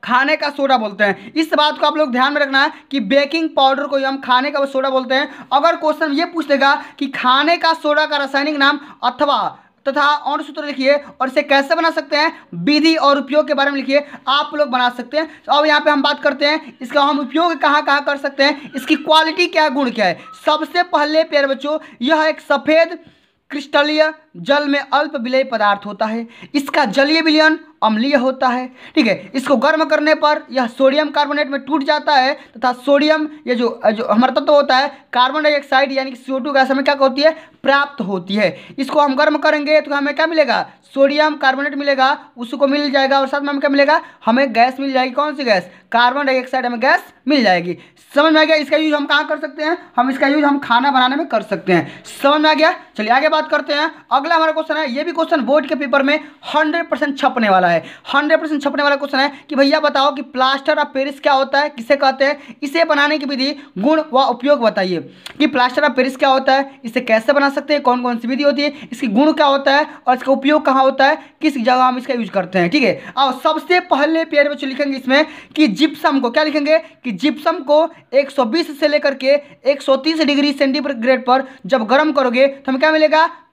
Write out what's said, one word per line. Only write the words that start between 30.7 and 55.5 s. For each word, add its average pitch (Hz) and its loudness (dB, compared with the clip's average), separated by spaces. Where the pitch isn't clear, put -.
कार्बोनेट 294 -2
में 277 -6
टूट 277 -4
जाता 302 0
है 262 2
तथा 247 -2
सोडियम, 302 2
ये 247 -2
जो, 233 -2
जो 220 -2
हमारा 240 2
तत्व 302 0
होता 269 4
है 277 0
कार्बन 262 0
डाइऑक्साइड 285 0
यानी 262 -4
कि 254 -14
सीओ 262 -8
टू 269 -6
गैस 262 2
हमें 269 -2
क्या 277 0
होती 269 0
है? 320 4
प्राप्त 285 0
होती 190 -6
है। 208 0
इसको 277 -2
हम 285 2
गर्म 302 2
करेंगे 302 0
तो 294 -6
हमें 285 -2
क्या 311 0
मिलेगा? 277 0
सोडियम 294 2
कार्बोनेट 277 -2
मिलेगा, 277 0
उसको 254 -2
मिल 294 0
जाएगा 269 2
और 269 0
साथ 285 -4
में 285 -6
हमें 285 -2
क्या 294 0
मिलेगा? 285 2
हमें 247 2
गैस 254 2
मिल 277 -4
जाएगी। 262 0
कौन 294 -2
सी 285 -6
गैस? 196 0
कार्बन 247 2
डाइऑक्साइड 262 -2
हमें 240 -4
गैस 294 0
मिल 269 2
जाएगी। 175 0
समझ 311 4
में 311 4
आ - 4
गया? 311 2
इसका 302 -2
यूज़ 311 0
हम 285 -2
कहाँ 294 0
कर 311 -4
सकते 302 -8
हैं? 330 -2
हम 254 0
इसका 269 0
यूज़ 294 2
हम 277 2
खाना 262 2
बनाने 262 2
में 320 -4
कर 220 -2
सकते 190 -4
हैं। - -2
समझ 294 2
में 311 2
आ 311 4
गया? 311 2
चलिए 320 -2
आगे 294 2
बात 311 -2
करते 294 -2
हैं। 302 -2
अगला 285 4
हमारा 320 2
क्वेश्चन 311 -4
है, 311 -4
ये 277 -4
भी 349 -4
क्वेश्चन 330 0
बोर्ड 269 2